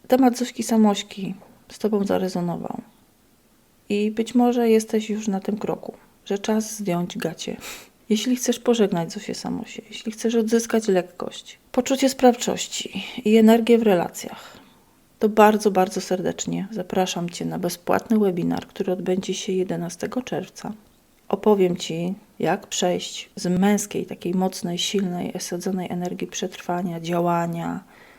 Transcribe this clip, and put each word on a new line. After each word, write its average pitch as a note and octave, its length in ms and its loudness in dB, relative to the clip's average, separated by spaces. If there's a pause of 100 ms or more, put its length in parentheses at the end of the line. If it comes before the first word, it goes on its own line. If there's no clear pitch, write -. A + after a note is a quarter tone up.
temat B3+ 300 6
Zośki B3 260 -4
Samośki G3+ 720 2 (360)
z - 80 -20
Tobą G#3 260 0
zarezonował F3+ 760 -2 (1080)
i G#3 220 0
być A3 240 -2
może A#3+ 340 4
jesteś A3 400 2
już G#3+ 180 -2
na F#3+ 120 0
tym G3+ 180 -4
kroku, - 360 -6 (320)
że G3+ 140 -2
czas G#3+ 380 -2
zdjąć F3 400 -2
gacie. - 400 -6 (520)
Jeśli A3 260 2
chcesz B3 240 -2
pożegnać G3 520 2
Zosię - 240 -8
Samosię, - 540 -8
jeśli A3 220 -10
chcesz A#3 240 -2
odzyskać A3+ 520 2
lekkość, - 720 -2 (120)
poczucie C4 380 2
sprawczości - 960 0 (220)
i G#3+ 120 6
energię A3+ 400 8
w A3+ 60 2
relacjach, - 760 -2 (600)
to A3 100 4
bardzo, G#3+ 420 6
bardzo F#3+ 300 0
serdecznie E3+ 720 -4
zapraszam F#3 580 -2
Cię E3+ 160 -8
na E3 140 -4
bezpłatny F#3+ 600 0
webinar, E3+ 480 0
który - 260 -2
odbędzie F#3 400 -2
się F#3+ 200 -4
jedenastego F#3 680 -4
czerwca. - 520 -8 (560)
Opowiem G3 480 2
Ci, F3 360 -6 (260)
jak F3+ 280 -2
przejść - 680 -4
z - 100 -8
męskiej, G3 600 2
takiej - 300 -6
mocnej, F#3 420 -2
silnej, F3 560 -2
osadzonej F#3 580 -4
energii F3+ 360 -4
przetrwania, F3+ 720 -6
działania E3+ 840 -2 (360)